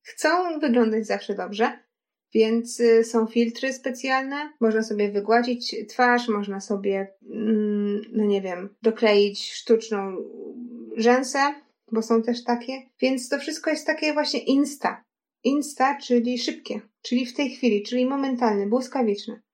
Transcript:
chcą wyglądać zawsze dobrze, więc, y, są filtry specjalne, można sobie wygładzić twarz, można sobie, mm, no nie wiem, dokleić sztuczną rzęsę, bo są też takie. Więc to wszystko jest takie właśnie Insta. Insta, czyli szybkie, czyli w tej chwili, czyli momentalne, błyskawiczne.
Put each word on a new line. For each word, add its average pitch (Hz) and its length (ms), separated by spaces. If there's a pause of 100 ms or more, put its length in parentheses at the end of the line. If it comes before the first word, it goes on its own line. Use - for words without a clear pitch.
chcą 339 580
wyglądać 226 460
zawsze 202 280
dobrze, 202 440 (560)
więc, 226 460
y, 226 240
są 226 220
filtry 233 460
specjalne, 269 880
można 220 220
sobie 208 300
wygładzić 233 640 (120)
twarz, 240 400
można 202 320
sobie, 196 600
mm, 208 800 (120)
no 214 120
nie 202 180
wiem, 185 400
dokleić 208 680
sztuczną 202 640 (800)
rzęsę, 269 580 (380)
bo 226 100
są 226 200
też 240 220
takie. 240 280 (280)
Więc 262 280
to 277 100
wszystko 311 320
jest 302 160
takie 311 260
właśnie 294 280
Insta. - 640 (400)
Insta, 277 580
czyli 240 360
szybkie, 240 420 (220)
czyli 247 240
w - 80
tej 277 160
chwili, 214 320
czyli 254 240
momentalne, 247 600
błyskawiczne. 226 760 (140)